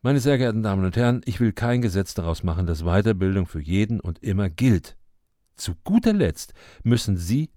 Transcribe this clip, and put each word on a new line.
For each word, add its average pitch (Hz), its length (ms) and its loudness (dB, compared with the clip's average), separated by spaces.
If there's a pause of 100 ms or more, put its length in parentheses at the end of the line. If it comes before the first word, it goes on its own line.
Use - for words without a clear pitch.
Meine 139 180 2
sehr 135 200 2
geehrten 113 260 0
Damen 98 200 0
und 92 120 0
Herren, 120 280 2
ich - 140 -4
will 113 140 2
kein 120 300 0
Gesetz 98 320 -2
daraus 82 280 -4
machen, 87 240 -2
dass 82 160 -4
Weiterbildung 95 640 2
für 80 140 -10
jeden 101 400 0
und 85 240 -8
immer 98 260 0
gilt. 107 460 0 (580)
Zu - 300 -8
guter 220 300 2
Letzt - 400 -2 (280)
müssen 113 340 2
Sie 107 400 -2